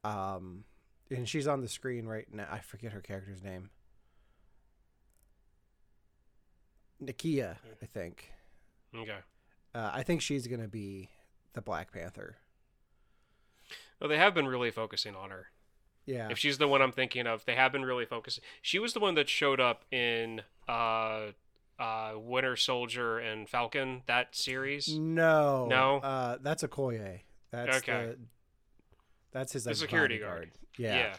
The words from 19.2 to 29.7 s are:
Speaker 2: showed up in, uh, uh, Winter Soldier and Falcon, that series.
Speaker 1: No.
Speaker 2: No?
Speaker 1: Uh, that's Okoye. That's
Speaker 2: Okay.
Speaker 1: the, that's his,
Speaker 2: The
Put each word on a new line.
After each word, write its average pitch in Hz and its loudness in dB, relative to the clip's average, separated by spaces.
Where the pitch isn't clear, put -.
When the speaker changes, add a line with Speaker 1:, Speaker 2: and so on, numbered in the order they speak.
Speaker 2:
showed 139 4
up 120 4
in, 117 0
uh, 113 0
uh, 110 -4
Winter 127 0
Soldier 120 0
and 110 -6
Falcon, 127 -2
that 123 0
series. 139 -2
Speaker 1:
No. 156 6
Speaker 2:
No? 131 6
Speaker 1:
Uh, 131 -2
that's 147 -2
Okoye. 113 -4
That's 127 2
Speaker 2:
Okay. 113 0
Speaker 1:
the, 120 -8
that's 131 -6
his, 120 -4
Speaker 2:
The 120 -2